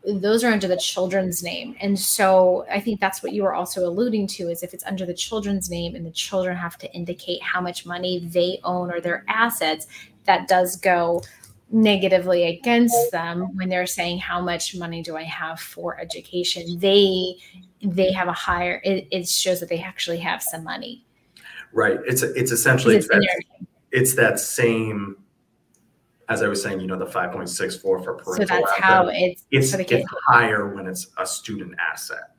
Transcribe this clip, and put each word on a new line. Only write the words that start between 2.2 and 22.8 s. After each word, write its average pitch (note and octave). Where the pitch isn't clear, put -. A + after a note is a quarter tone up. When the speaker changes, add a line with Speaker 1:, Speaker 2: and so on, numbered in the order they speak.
Speaker 1:
I G3+
think G#3
that's F#3+
what -
you G#3
were F#3
also F3+
alluding G#3
to, F3
is E3+
if F3
it's F3
under F#3+
the F3
children's G3+
name E3+
and E3+
the E3
children F3+
have F3
to -
indicate F3
how -
much F3+
money F3+
they F3+
own F3+
or E3+
their E3+
assets, A3+
that F#3
does F3+
go F3
negatively F#3
against A#3
them F3
when F#3
they're F3+
saying, F3
"How F3
much F3
money E3+
do E3
I D#3+
have E3
for -
education?" F3
They, F#3+
they F#3
have F#3
a F3
higher, F3
it, F#3+
it F3+
shows F3+
that E3+
they E3
actually E3+
have E3+
some E3
money. F3
Speaker 2:
Right. G#2+
It's, B2+
it's B2+
essentially, C3